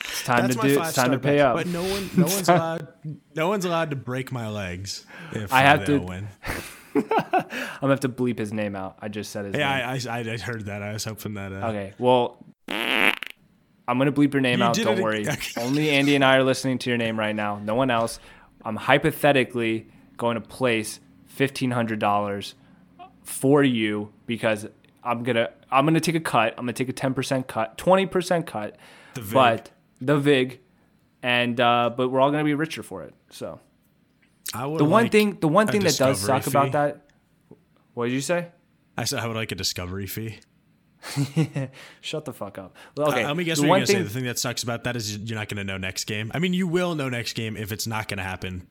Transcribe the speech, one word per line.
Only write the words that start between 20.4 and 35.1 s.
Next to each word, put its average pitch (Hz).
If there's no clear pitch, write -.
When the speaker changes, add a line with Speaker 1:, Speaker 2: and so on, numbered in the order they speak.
Speaker 1:
place 113
fifteen 135
hundred 113
dollars 101
for 139
you 107
because 110
I'm 120
gonna, 117
I'm 135
gonna 160
take 160
a 170
cut. 117
I'm 123
gonna 120
take 127
a 127
ten 135
percent 131
cut, -
twenty 190
percent 175
cut, 107
Speaker 2:
The 131
vig. 104
Speaker 1:
but 120
the 143
vig, 135
and, 123
uh, 120
but 127
we're 131
all 139
gonna 151
be 147
richer 156
for 92
it. 67
So 85
Speaker 2:
I 117
would 156
Speaker 1:
the 151
one 202
Speaker 2:
like 226